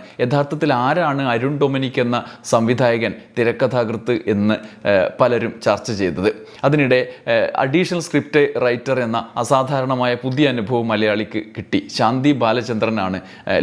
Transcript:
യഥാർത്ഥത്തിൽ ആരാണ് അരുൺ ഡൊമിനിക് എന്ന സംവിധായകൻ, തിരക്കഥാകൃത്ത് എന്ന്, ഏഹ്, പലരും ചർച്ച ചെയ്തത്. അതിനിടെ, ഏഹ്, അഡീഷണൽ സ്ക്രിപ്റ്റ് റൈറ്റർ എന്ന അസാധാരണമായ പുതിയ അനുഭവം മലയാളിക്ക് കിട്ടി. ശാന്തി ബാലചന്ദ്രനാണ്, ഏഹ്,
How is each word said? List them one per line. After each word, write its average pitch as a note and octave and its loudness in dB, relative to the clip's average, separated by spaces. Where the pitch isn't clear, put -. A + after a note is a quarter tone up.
യഥാർത്ഥത്തിൽ C#3+ 0
ആരാണ് C#3+ 0
അരുൺ C3 -2
ഡൊമിനിക് C3+ 0
എന്ന A#2+ 0
സംവിധായകൻ, A#2 2
തിരക്കഥാകൃത്ത് A#2+ 0
എന്ന്, G#2 2
ഏഹ്, F#2+ 4
പലരും A#2+ 2
ചർച്ച G#2 0
ചെയ്തത്. F2+ 0
അതിനിടെ, C3+ 2
ഏഹ്, G#2 2
അഡീഷണൽ E3+ 0
സ്ക്രിപ്റ്റ് D3 2
റൈറ്റർ B2 -2
എന്ന A2+ -2
അസാധാരണമായ C3 0
പുതിയ C3+ 2
അനുഭവം A#2 -2
മലയാളിക്ക് G#2+ 0
കിട്ടി. G2 -2
ശാന്തി C3 2
ബാലചന്ദ്രനാണ്, A2 0
ഏഹ്, F2+ 2